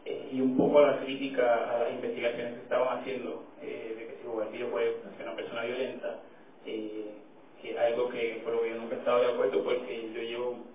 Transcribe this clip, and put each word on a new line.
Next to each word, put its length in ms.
eh, 260
y 80
un 160
poco 240
a 120
la 80
crítica 760
a 80
las 80
investigaciones 640
que 80
estaban 380
haciendo, 440
eh, 360
de 100
que 140
si 60
jugar 220
videojuegos 460
hacia 140
una 100
persona 280
violenta, 560
eh, 400
que 100
es 60
algo 300
que 340
por 120
lo 80
que 80
yo 80
nunca 180
he 40
estado 200
de 140
acuerdo, 280
porque 540
yo 60
llevo 340